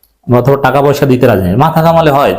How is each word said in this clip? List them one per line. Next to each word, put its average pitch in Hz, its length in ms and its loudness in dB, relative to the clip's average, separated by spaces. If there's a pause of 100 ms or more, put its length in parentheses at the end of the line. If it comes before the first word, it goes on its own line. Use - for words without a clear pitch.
(260)
অথবা 123 300 0 (100)
টাকা 131 200 0
পয়সা 143 260 0
দিতে 127 140 0
রাজি 98 200 0
নেই। 90 180 -2
মাথা 160 220 -2
ঘামালে 165 300 0
হয়? 131 220 0